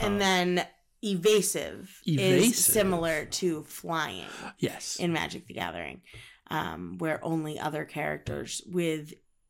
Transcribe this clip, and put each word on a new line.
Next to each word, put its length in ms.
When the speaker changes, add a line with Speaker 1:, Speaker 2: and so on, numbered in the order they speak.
Speaker 1:
And 140
Speaker 2:
Um, 40
Speaker 1:
then 480
evasive 1000
Speaker 2:
Evasive. 360
Speaker 1:
is 120
similar 640
to 380
flying 640
Speaker 2:
Yes. 380
Speaker 1:
in 160
Magic 340
the 60
Gathering, 480
um, 460
where 260
only 360
other 260
characters 840
with 460